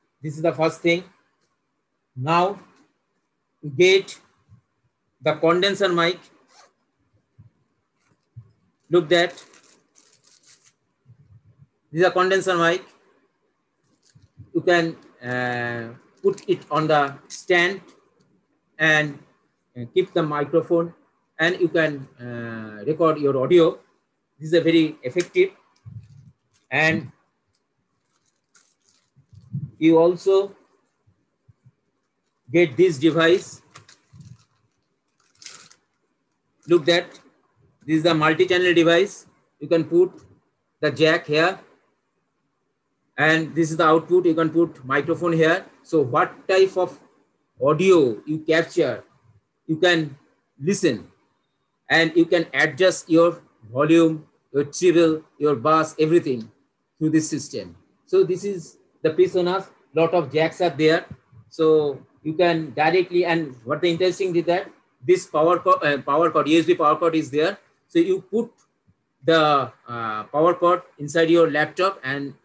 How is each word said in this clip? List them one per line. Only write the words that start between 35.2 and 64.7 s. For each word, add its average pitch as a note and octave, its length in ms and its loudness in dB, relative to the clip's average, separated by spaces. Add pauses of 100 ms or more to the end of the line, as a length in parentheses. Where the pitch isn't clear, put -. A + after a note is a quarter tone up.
Look D#3+ 180 2
that. E3+ 340 0 (680)
This D#3 120 -2
is D#3 60 -4
the E3+ 100 2
multi-channel F3 600 2
device. E3+ 520 2 (340)
You D3 80 -14
can E3 160 0
put F3+ 280 0 (680)
the D3+ 120 -2
jack D#3 340 0
here, E3 340 0 (1600)
and D#3 380 0
this D#3+ 160 -2
is E3 60 -8
the E3+ 80 2
output. E3 400 2
You D#3+ 100 0
can D#3+ 140 0
put D#3+ 360 -2
microphone C#3+ 480 -4
here. D#3+ 320 0 (180)
So D#3+ 180 0
what C#3+ 460 -2
type F#3+ 300 2
of E3+ 200 -4 (640)
audio D3+ 640 2
you D#3 140 -6
capture, D#3 640 -2 (640)
you D#3 100 -4
can D#3+ 380 0 (460)
listen, D#3 460 -2 (840)
and D#3+ 260 2
you E3 100 4
can E3 280 0
adjust D#3 560 0
your E3 320 2 (320)
volume, D#3 520 2 (280)
your C#3+ 120 -2
treble, D#3+ 580 0 (140)
your D3 180 0
bass, D#3 440 0
everything D#3 500 0 (480)
through D#3 120 2
this D#3 180 6
system. G2+ 480 -10 (300)
So F#3 180 4
this F3 200 -4
is F#3+ 340 -8 (240)
the D#3+ 80 0
PreSonus. F3+ 580 0 (280)
Lot E3 180 0
of D#3+ 180 0
jacks D#3+ 300 -2
are F3 80 0
there. D#3 360 0 (440)
So D3+ 500 0 (220)
you D#3 120 -8
can D#3+ 420 0
directly, F3 500 0
and E3 300 -4 (100)
what D3+ 160 -6
the F3 80 0
interesting F3+ 460 -2
is E3+ 100 -2
that F3 240 -2 (340)